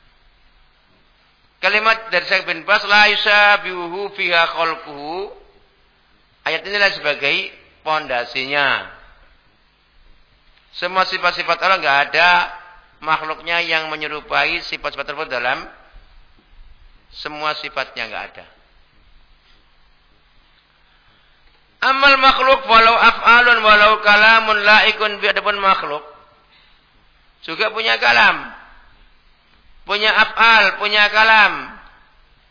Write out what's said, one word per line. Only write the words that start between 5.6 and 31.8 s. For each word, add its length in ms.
Ayat 200
inilah 280
sebagai 560
pondasinya. 1080
Semua 320
sifat-sifat 560
Allah, 200
nggak 160
ada 200
makhluknya 600
yang 280
menyerupai 720
sifat-sifat 440
tersebut 240
dalam 360
semua 480
sifatnya, 500
nggak 240
ada. 120
Amal 320
makhluk 480
walau 320
af'alun 640
walau 480
kalamun 560
laikun 560
bi, 80
adapun 320
makhluk 400
juga 320
punya 240
kalam, 560
punya 320
af'al, 640
punya 320
kalam, 640